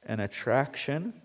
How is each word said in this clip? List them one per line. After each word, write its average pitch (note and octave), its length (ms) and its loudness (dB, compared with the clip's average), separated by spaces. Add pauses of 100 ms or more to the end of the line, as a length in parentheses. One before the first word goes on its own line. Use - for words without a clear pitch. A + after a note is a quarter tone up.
an A2 180 -2
attraction C#3 920 0 (120)